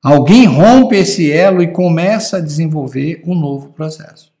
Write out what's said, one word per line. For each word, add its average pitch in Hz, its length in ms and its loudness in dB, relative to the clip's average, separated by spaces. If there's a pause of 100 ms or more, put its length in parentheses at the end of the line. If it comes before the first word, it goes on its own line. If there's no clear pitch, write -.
Alguém 147 440 4
rompe 208 500 4
esse 170 360 -2
elo 180 300 2
e 170 40 0
começa 180 680 -4
a 180 40 -4
desenvolver 151 840 -6
um 175 80 -4
novo 139 360 -6
processo. - 680 -16